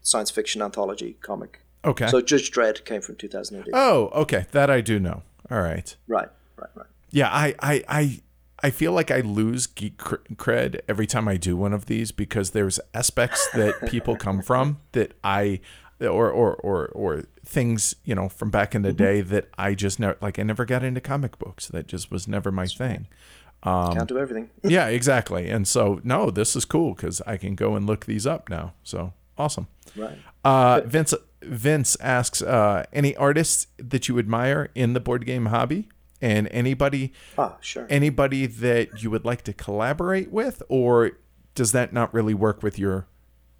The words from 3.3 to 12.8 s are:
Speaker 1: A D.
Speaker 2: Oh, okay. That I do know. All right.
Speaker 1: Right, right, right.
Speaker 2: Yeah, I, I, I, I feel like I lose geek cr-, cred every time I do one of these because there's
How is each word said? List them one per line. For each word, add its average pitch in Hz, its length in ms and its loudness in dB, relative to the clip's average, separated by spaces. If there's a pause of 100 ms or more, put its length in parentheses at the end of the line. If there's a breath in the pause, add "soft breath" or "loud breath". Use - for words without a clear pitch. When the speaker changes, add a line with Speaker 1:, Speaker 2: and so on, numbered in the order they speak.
Speaker 1:
A - 20 -16
D. - 100 -10
Speaker 2:
Oh, 220 400 4
okay. 131 380 2
That 139 180 4
I 131 120 4
do 110 180 2
know. 87 240 -2 (260)
All 113 120 0
right. 85 340 -4 (120)
Speaker 1:
Right, 110 200 -2 (300)
right, - 180 -16
right. - 100 -18 (260)
Speaker 2:
Yeah, 135 200 4
I, 147 280 0
I, 143 280 0
I, 147 340 0 (400)
I 143 80 2
feel 156 220 0
like 170 180 2
I 131 120 2
lose 110 440 -2
geek - 320 -10
cr-, - 180 -6 (200)
cred 120 520 -2
every 104 200 -2
time 110 200 0
I 95 100 2
do 87 200 0
one 101 160 0
of 101 140 -6
these 113 240 -2
because 101 400 -4
there's 98 280 0 (140)